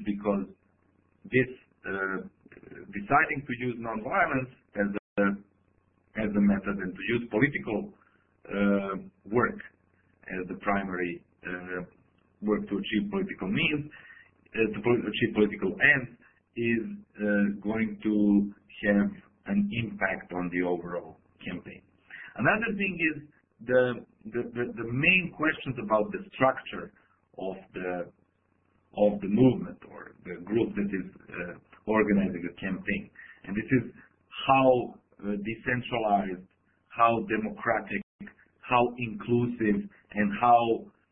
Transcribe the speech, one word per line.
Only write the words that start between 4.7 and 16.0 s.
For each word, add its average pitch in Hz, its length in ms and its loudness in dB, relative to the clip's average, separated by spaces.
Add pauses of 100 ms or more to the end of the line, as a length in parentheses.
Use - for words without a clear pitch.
as 101 120 2 (320)
a, 101 60 6 (960)
as 107 80 0
a 101 120 2
method 101 360 4
and 90 160 -6
to 98 160 -12
use 120 220 0
political, 107 600 0 (560)
uh, 98 460 2 (360)
work 117 260 2 (680)
as 92 200 -6
the 92 140 -8
primary, 92 600 -2 (260)
uh, 90 340 -8 (600)
work 104 280 0
to 101 80 -2
achieve 104 320 -2
political 95 380 -4
means, 147 420 0 (640)
uh, 110 200 0
to 104 100 -8
pol-, 120 180 4
achieve 107 320 -2
political 104 380 2 (240)
ends, 127 160 -4 (460)